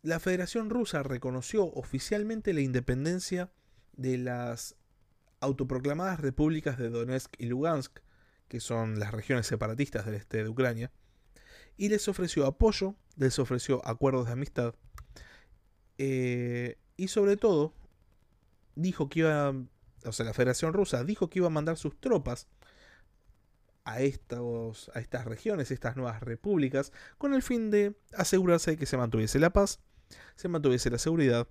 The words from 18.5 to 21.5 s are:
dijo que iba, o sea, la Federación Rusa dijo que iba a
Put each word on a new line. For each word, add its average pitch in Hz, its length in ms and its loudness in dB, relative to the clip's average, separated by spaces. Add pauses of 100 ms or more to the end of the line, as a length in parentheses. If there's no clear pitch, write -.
dijo 160 340 -2
que 165 100 -2
iba, 147 340 4 (520)
o 113 80 -6
sea, 117 120 -2
la 110 80 -4
Federación 127 380 2
Rusa 170 320 0
dijo 190 260 -2
que 185 100 -2
iba 175 80 4
a 160 40 2